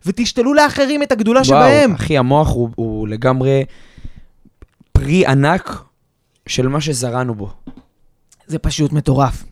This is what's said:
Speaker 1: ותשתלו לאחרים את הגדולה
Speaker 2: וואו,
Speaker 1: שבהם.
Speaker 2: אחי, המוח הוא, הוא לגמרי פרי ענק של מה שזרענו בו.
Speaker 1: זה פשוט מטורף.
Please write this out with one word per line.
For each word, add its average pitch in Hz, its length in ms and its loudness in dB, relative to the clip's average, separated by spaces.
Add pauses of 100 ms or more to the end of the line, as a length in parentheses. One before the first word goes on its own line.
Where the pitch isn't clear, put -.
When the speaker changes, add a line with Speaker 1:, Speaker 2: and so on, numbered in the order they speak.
Speaker 1:
ותשתלו 233 480 -2
לאחרים 285 500 2
את 277 80 -4
הגדולה 226 280 2
Speaker 2:
וואו, 254 60 2
Speaker 1:
שבהם. 269 480 4
Speaker 2:
אחי, 156 240 -2
המוח 135 320 2
הוא, 120 260 -2
הוא 110 320 -6
לגמרי 131 560 0 (1300)
פרי 147 360 2
ענק 143 540 0 (680)
של 127 200 -2
מה 147 140 -2
שזרענו 123 540 -6
בו. 101 140 -10 (1000)
Speaker 1:
זה 160 120 -6
פשוט 147 340 -2
מטורף. 139 580 0